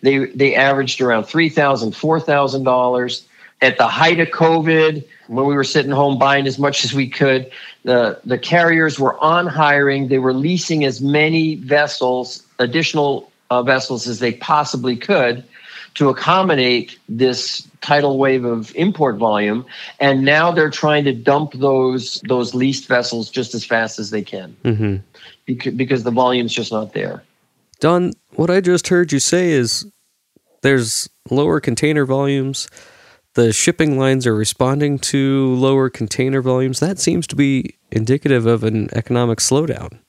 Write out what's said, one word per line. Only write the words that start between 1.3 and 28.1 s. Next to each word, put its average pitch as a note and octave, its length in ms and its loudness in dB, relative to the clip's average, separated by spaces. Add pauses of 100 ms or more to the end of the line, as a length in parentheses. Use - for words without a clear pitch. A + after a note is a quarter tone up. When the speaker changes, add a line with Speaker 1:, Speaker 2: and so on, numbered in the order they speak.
Speaker 1:
thousand, C#3 480 0
four D#3+ 240 0
thousand C#3 440 0
dollars. B2 640 0 (340)
At C3 180 2
the B2 100 4
height E3 320 2
of E3 80 0
covid, D#3+ 760 2 (240)
when C3 180 -2
we C#3+ 80 0
were C#3 100 0
sitting C#3 280 0
home C#3 260 2
buying C#3 300 2
as C3 100 -6
much C#3+ 260 0
as B2 100 -6
we C3+ 140 0
could, C3 400 0 (360)
the, A#2+ 400 2
the B2 140 -2
carriers E3 600 2
were C3+ 240 0
on E3+ 240 2
hiring. C#3+ 600 2
They C3 100 2
were C3 160 0
leasing D#3 500 -2
as A#2+ 160 -2
many D#3 560 0
vessels, C3 880 -2 (140)
additional, C#3+ 720 -2 (200)
uh, B2 120 0
vessels B2+ 460 -2
as A2+ 100 -6
they A#2+ 140 -2
possibly C#3+ 640 -2
could B2+ 480 -2 (500)
to D3 140 2
accommodate C3+ 880 0 (100)
this A#2+ 600 -2 (140)
tidal C#3+ 360 2
wave C3 260 2
of A#2 300 -4
import D#3 420 0
volume. G#2+ 480 0 (360)
And C3+ 240 2
now D3+ 260 4
they're D#3+ 200 2
trying D3 340 0
to C#3 80 0
dump C#3 400 0
those, C3 720 0
those B2 280 -2
leased C3+ 340 -2
vessels A#2+ 420 -2
just A#2+ 240 -6
as G#2+ 100 -8
fast A2+ 360 -2
as G2+ 100 -10
they G#2 120 -4
can F#2+ 420 -14
Speaker 2:
Mm-hmm. G#2+ 320 -2 (500)
Speaker 1:
becau-, A#2+ 300 -6
because B2+ 260 -2
the A#2+ 80 -4
volume's B2 440 0
just A2+ 180 -6
not G#2+ 220 -6
there. - 280 -8 (560)
Speaker 2:
Don, F3 340 0 (220)